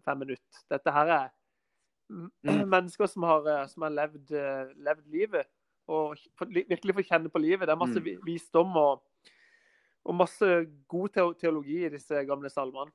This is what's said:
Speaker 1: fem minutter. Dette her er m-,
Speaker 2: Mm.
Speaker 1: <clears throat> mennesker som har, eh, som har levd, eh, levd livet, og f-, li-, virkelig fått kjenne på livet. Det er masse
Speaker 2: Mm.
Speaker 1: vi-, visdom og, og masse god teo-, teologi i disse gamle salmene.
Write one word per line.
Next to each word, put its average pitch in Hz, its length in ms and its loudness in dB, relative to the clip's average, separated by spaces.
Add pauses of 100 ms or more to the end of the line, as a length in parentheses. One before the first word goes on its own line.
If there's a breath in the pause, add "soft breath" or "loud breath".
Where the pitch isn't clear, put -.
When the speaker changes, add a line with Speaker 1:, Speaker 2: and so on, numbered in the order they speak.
Speaker 1:
fem 143 160 -4
minutter. - 520 -12
Dette 151 220 0
her 147 160 6
er 143 220 2 (800)
m-, 180 220 -14 (100)
Speaker 2:
Mm. 196 260 2
Speaker 1:
<clears throat> - 0 -
mennesker 185 400 2
som 185 140 -6
har, 156 240 4
eh, 143 200 0
som 160 160 -12
har 156 80 -4
levd, 147 420 -6
eh, 135 440 -6
levd 147 300 -4
livet, 170 400 -2 (420)
og 156 280 -2
f-, - 320 -12
li-, 180 180 -2
virkelig 185 280 -2
fått 190 160 -2
kjenne 165 200 2
på - 100 -2
livet. 175 260 0
Det 156 40 0
er 160 60 4
masse 180 240 0
Speaker 2:
Mm. 160 40 -10
Speaker 1:
vi-, - 200 -8
visdom 170 520 0
og, 143 260 4 (1040 soft breath)
og 175 80 -2
masse 175 520 2 (220)
god 185 220 -4
teo-, 175 280 0
teologi 156 460 -2
i 160 60 -2
disse 143 360 -6
gamle 143 220 -6
salmene. 135 460 -8